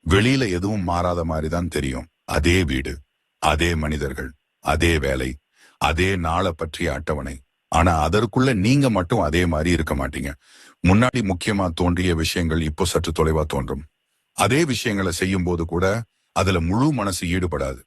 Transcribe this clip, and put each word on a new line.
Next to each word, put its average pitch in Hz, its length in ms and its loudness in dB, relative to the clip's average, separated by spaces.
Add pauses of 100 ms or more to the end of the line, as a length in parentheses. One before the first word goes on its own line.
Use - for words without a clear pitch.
வெளியில 117 460 4
எதுவும் 95 340 -2
மாறாத 87 400 0
மாதிரி 78 240 -2
தான் 85 200 -2
தெரியும். 67 380 -4 (220)
அதே 87 340 2
வீடு, 65 300 -4 (480)
அதே 80 340 2
மனிதர்கள், 69 560 -4 (340)
அதே 80 320 2
வேலை, 65 320 -2 (520)
அதே 85 360 2
நாளை 85 340 -2
பற்றிய 80 420 -6
அட்டவணை. 69 420 -6 (360)
ஆனா 85 280 4
அதற்குள்ள 110 580 2
நீங்க 131 320 4
மட்டும் 95 340 0
அதே 78 220 2
மாதிரி 82 260 0
இருக்க 78 240 0
மாட்டீங்க. 67 360 -6 (520)
முன்னாடி 120 400 4
முக்கியமா 95 500 -2
தோன்றிய 87 420 0
விஷயங்கள் 80 480 0
இப்போ 76 220 -2
சற்று 80 260 0
தொலைவா 78 340 2
தோன்றும். 69 400 -6 (520)
அதே 117 280 2
விஷயங்களை 104 480 -2
செய்யும் 95 340 0
போது 85 180 0
கூட 85 200 -2 (500)
அதுல 95 260 2
முழு 101 300 2
மனசு 101 360 -4
ஈடுபடாது. 76 600 -2